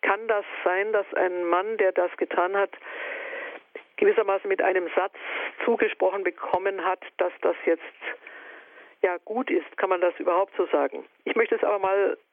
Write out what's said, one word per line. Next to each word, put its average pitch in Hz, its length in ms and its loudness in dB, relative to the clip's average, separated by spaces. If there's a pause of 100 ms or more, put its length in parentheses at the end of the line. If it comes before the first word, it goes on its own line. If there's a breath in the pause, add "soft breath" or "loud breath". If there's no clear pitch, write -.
kann 214 260 2
das 208 160 2 (200)
sein, 196 280 2
dass 202 220 4
ein 180 320 0
Mann, 190 320 2
der 190 140 4
das 175 240 0
getan 185 400 0
hat, 196 140 2 (1300 loud breath)
gewissermaßen 202 520 2
mit 190 120 2
einem 185 340 2
Satz 185 200 0 (500 loud breath)
zugesprochen 202 600 2
bekommen 185 600 -2
hat, 185 160 0 (180)
dass 180 220 2
das 175 240 0
jetzt 165 180 2 (1160 loud breath)
ja 180 240 2
gut 240 260 -4
ist, - 280 -2
kann 196 120 0
man 185 100 0
das 180 180 2
überhaupt 180 380 0
so 185 100 2
sagen? - 380 0 (200)
Ich - 120 -2
möchte 226 180 2
es 220 100 0
aber 208 140 2
mal 190 400 2 (140)